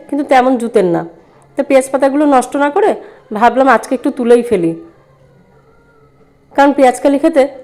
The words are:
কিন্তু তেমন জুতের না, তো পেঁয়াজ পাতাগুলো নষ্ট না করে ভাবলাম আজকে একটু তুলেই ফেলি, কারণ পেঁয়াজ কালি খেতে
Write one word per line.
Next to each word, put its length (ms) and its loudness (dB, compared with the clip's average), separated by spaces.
কিন্তু 240 -4
তেমন 280 2
জুতের 340 0
না, 80 -2
তো 100 -2
পেঁয়াজ 240 2
পাতাগুলো 320 0
নষ্ট 180 0
না 120 0
করে 160 0
ভাবলাম 380 2
আজকে 220 -4
একটু 200 -4
তুলেই 300 2
ফেলি, 240 -2
কারণ 200 4
পেঁয়াজ 260 2
কালি 200 0
খেতে 200 2